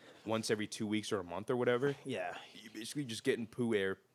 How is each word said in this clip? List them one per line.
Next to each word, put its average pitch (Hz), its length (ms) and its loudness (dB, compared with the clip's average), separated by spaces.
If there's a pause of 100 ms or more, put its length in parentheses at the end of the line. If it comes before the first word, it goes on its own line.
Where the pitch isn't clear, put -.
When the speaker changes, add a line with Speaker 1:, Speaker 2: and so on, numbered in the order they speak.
(260)
Speaker 1:
once 110 260 0
every 104 160 2
two - 200 -4
weeks 107 260 0
or 101 60 2
a 90 40 -4
month 90 260 -6
or 127 60 4
whatever, 123 400 4 (100)
Speaker 2:
Yeah. 92 280 -4 (280)
Speaker 1:
you're 107 120 -18
basically 117 320 -4
just 113 180 -6
getting 120 240 2
poo 117 260 0
air 95 240 2 (180)